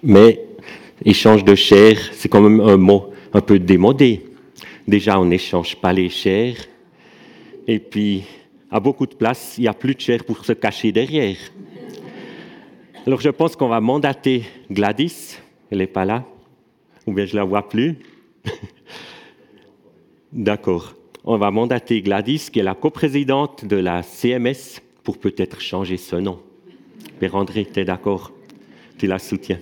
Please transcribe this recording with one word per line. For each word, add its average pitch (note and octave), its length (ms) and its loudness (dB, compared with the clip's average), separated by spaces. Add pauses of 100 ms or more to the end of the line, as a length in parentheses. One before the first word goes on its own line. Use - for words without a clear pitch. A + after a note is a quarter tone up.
Mais A2 420 6 (580)
échange G#2+ 400 4
de G2+ 120 8
chair, G#2 580 6
c'est - 160 -8
quand G#2 120 6
même G#2+ 180 6
un G#2 180 6
mot G2 320 4 (240)
un G#2 80 4
peu G2+ 160 4
démodé. F#2+ 680 2 (640)
Déjà, G2 320 2
on F#2 60 2
n'échange F2 520 -2
pas F#2 160 0
les F#2 160 0
chairs. A2 480 -4 (1080)
Et A2 140 -2
puis, G#2 440 -6 (460)
à A2 100 -2
beaucoup C3+ 280 -4
de - 80 -18
places, - 420 -6
il A#2 40 -6
n'y A#2 60 0
a G#2+ 60 -2
plus C3+ 220 -4
de - 40 -20
chair A#2 240 -4
pour - 220 -10
se B2 80 -2
cacher G#2+ 380 -4
derrière. A#2 460 -4 (1700)
Alors, C3 140 -2
je C#3+ 80 0
pense D#3+ 260 -4
qu'on C3 140 -2
va A2+ 120 -2
mandater C3 640 -2 (260)
Gladys. G#2 680 -6 (340)
Elle G2+ 80 -4
n'est F#2+ 80 -2
pas F#2+ 180 -4
là. A2+ 180 -4 (840)
Ou G#2+ 60 -8
bien G2 120 -4
je F#2+ 100 -10
la G2+ 100 -2
vois G2+ 220 -4
plus. C3+ 300 -4 (480)
<laughs> - 60 -10 (1800)
D'accord. G2+ 600 -4 (320)
On A2+ 120 -2
va G2+ 140 0
mandater A#2 500 -4
Gladys, G2+ 500 -4
qui - 80 -2
est - 40 -2
la F#3+ 120 -4
coprésidente C#3+ 920 -4
de G2+ 100 -4
la F2 280 -4
C - 260 -6
M B2 180 -4
S, - 340 -10 (220)
pour - 140 -8
peut-être - 420 -8
changer F#2 380 -8
ce - 180 -12
nom. F#2 240 -8 (800)
Père G2 160 -6
André, G2 300 -6
t'es - 180 -6
d'accord ? F#2 480 -8 (680)
Tu - 80 -6
la F#2 140 -2
soutiens. F#2 420 -10